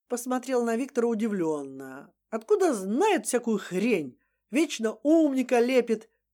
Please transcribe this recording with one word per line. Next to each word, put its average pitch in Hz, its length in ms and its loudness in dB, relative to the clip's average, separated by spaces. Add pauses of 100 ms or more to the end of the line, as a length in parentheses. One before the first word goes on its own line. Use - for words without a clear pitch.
посмотрел 247 540 -2
на 226 140 0
Виктора 240 320 -2
удивлённо. 151 1040 -4 (160)
Откуда 349 460 0
знает 233 520 0
всякую 226 320 0
хрень? 185 640 -2 (300)
Вечно 220 520 -2
умника 277 560 4
лепит, 240 520 0 (240)